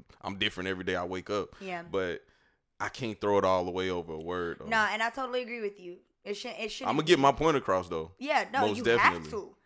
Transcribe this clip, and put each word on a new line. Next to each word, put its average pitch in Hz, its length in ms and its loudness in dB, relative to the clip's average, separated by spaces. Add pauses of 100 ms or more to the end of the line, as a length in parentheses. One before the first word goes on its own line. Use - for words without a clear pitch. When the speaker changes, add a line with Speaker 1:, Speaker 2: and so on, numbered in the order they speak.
(280)
Speaker 1:
I'm 98 100 -8
different 95 320 -2
every 92 140 -4
day 92 120 0
I 90 80 -2
wake 90 260 -6
up. 101 300 -4
Speaker 2:
Yeah. 180 240 -10
Speaker 1:
But 95 400 -4 (560)
I 104 100 -4
can't 110 300 -8
throw 104 180 4
it 95 80 6
all 92 220 4
away 92 240 -2
over 85 220 -4
a 78 60 -8
word, 85 400 -4
though. - 80 -12
Speaker 2:
Nah, 220 240 2
and 214 120 -4
I 233 80 0
totally 254 320 -4
agree 233 180 -8
with 202 180 -6
you. 175 180 -14 (260)
It 208 120 -6
shouldn't, 202 260 -10
it 220 100 -6
shouldn't - 180 -4
Speaker 1:
I'ma 139 120 2
Speaker 2:
be 156 60 0
Speaker 1:
get 165 120 8
my 139 120 8
point 147 260 4
across, 92 320 2
though. 82 280 -4
Speaker 2:
Yeah, 262 360 0
no, 269 140 2
Speaker 1:
Most 104 100 0
Speaker 2:
you 247 60 -6
Speaker 1:
definitely. 214 380 4
Speaker 2:
have 76 100 -10
to. 139 240 -10 (100)